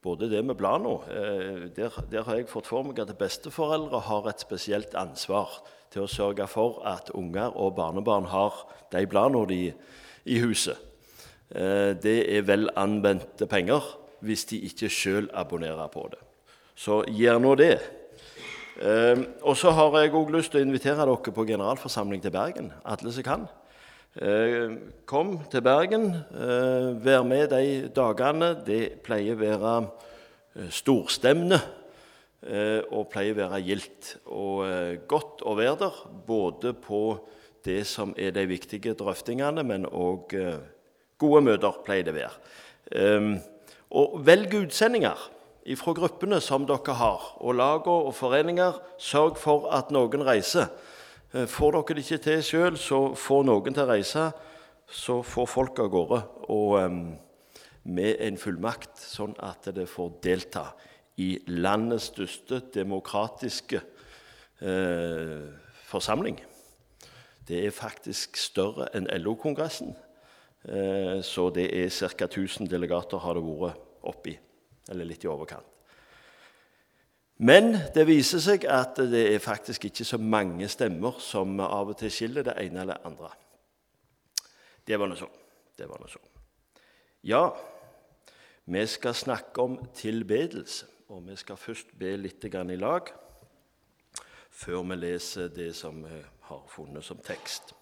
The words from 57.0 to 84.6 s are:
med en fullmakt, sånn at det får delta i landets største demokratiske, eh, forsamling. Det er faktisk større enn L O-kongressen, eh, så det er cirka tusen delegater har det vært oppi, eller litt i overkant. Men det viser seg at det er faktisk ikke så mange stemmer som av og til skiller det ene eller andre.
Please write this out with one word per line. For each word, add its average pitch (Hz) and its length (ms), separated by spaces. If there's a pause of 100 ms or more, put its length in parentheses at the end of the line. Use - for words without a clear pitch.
med 92 360
en 107 180
fullmakt, 98 580
sånn - 440
at 92 240
det 92 260
får 87 320
delta 90 520 (440)
i 92 300
landets 104 580
største - 680
demokratiske, 101 1120 (800)
eh, 85 880 (340)
forsamling. 110 560 (1080)
Det 87 200
er 104 60
faktisk - 680
større 92 560
enn 95 160
L 90 180
O-kongressen, 147 680 (720)
eh, 95 520
så 90 320
det 90 200
er 90 160
cirka - 380
tusen 95 400
delegater 87 520
har 87 140
det 85 100
vært 82 340 (260)
oppi, - 360 (500)
eller 92 160
litt 85 200
i - 20
overkant. 78 380 (1700)
Men 190 360 (200)
det 156 140
viser 156 320
seg 190 260
at 127 300
det 117 400
er 104 40
faktisk - 440
ikke 107 220
så 123 120
mange 104 520
stemmer 120 500
som 98 400
av 101 300
og 104 80
til 110 120
skiller 123 340
det 120 140
ene 92 220
eller 92 240
andre. 80 260 (1600)